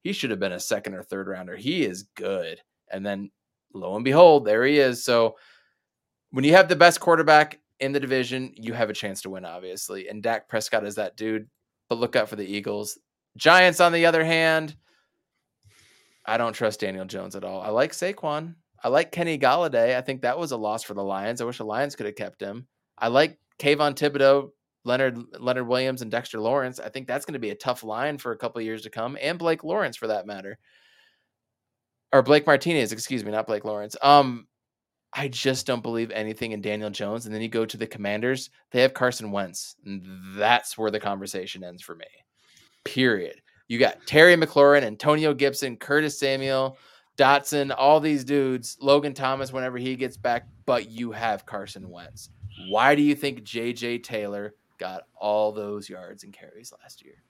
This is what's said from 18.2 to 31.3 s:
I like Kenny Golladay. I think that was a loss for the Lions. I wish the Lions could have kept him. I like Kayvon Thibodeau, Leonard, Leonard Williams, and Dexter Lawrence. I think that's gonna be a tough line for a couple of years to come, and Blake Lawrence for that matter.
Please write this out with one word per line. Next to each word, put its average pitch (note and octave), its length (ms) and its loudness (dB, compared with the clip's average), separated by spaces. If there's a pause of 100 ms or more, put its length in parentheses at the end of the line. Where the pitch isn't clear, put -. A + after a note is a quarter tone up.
I B2 60 -2
like E3 240 2
Kenny E3 260 -2
Golladay. B2+ 560 2
I B2+ 60 -2
think C3 220 -8
that B2 160 -2
was D#3+ 140 -6
a B2 40 -6
loss A2 260 -4
for G#2 120 -12
the G2 100 -6
Lions. G2+ 380 -6
I - 20 -6
wish B2 140 -8
the A2+ 60 -8
Lions B2 300 -4
could G#2 120 -10
have G#2 100 -10
kept - 240 -12
him. G2+ 260 -12 (300)
I - 120 -2
like D3 300 0 (200)
Kayvon D3 360 0
Thibodeau, C#3 580 2 (320)
Leonard, B2 340 0 (200)
Leonard B2+ 300 -4
Williams, B2+ 320 -2
and A2+ 100 -10
Dexter A#2 300 -6
Lawrence. B2+ 400 -2
I - 80 -12
think C3+ 180 -12
that's B2+ 200 -6
gonna D3 120 -10
be A2 120 -6
a G2+ 40 -8
tough B2 300 -6
line B2 320 -6
for B2 160 -8
a G#2+ 60 -10
couple A#2+ 200 -8
of A2+ 60 -6
years A2 180 -8
to G#2+ 80 -16
come, A#2+ 300 -8
and D#3+ 180 -4
Blake E3 260 -2
Lawrence F3 340 -4
for A#2 80 -8
that G#2 200 -4
matter. G2 320 -14 (1500)